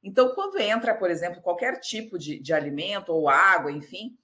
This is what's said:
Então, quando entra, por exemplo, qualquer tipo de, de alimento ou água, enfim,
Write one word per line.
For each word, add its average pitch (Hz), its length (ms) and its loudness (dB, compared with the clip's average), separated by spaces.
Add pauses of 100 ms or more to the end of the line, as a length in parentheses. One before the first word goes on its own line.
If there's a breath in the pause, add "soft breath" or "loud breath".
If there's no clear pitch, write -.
Então, 254 320 4
quando 392 240 -4
entra, 226 360 2
por 185 160 0
exemplo, 175 320 -4
qualquer 240 380 -2
tipo 214 380 -8
de, 147 200 -8
de 139 160 -2
alimento 165 580 -4
ou 156 160 2
água, 160 420 6
enfim, 180 540 -12